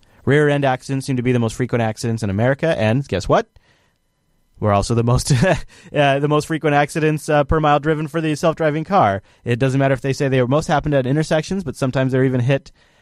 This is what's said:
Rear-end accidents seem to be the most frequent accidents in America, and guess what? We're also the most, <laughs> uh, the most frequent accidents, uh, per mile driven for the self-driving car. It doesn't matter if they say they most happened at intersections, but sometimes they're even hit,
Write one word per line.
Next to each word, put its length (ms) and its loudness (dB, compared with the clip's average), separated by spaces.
Rear-end 400 2
accidents 400 -2
seem 120 -2
to 60 -2
be 100 0
the 80 2
most 160 -2
frequent 260 -2
accidents 400 -4
in 80 -2
America, 480 0
and 280 0
guess 220 -4
what? 220 0
We're 120 0
also 240 0
the 80 0
most, 280 0
<laughs> 600 -2
uh, 240 2
the 80 -2
most 220 0
frequent 260 -2
accidents, 540 0
uh, 160 2
per 160 0
mile 180 2
driven 300 -2
for 120 -4
the 140 -2
self-driving 480 0
car. 400 2
It 160 -2
doesn't 180 2
matter 160 2
if 60 -4
they 120 -2
say 140 -2
they 160 2
most 240 0
happened 280 0
at 120 2
intersections, 560 -2
but 140 -10
sometimes 340 -2
they're 140 2
even 160 0
hit, 320 -2